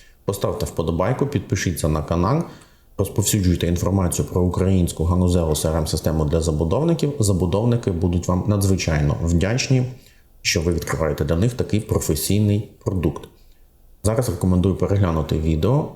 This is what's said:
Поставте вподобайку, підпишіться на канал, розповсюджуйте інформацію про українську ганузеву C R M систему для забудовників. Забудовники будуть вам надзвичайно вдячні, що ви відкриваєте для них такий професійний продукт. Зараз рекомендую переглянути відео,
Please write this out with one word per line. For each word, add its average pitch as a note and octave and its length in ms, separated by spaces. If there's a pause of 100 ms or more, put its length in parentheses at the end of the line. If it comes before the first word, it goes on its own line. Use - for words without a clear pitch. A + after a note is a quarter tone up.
(260)
Поставте G2 400
вподобайку, F2+ 600
підпишіться F#2+ 640
на D#2 140
канал, F2 420 (540)
розповсюджуйте F#2 680
інформацію F2 600
про F#2 140
українську F2+ 640
ганузеву F2 480
C D#2+ 200
R D#2+ 100
M D2+ 60
систему D#2 380
для E2 160
забудовників. G2 800
Забудовники G2+ 720
будуть F2 360
вам F2+ 200
надзвичайно F2 760
вдячні, G2+ 600 (580)
що - 200
ви F2 120
відкриваєте D2+ 520
для E2 100
них A2+ 180
такий - 260
професійний G#2 880 (140)
продукт. E2+ 440 (760)
Зараз A2+ 260
рекомендую F#2 460
переглянути E2+ 640
відео, D#2+ 560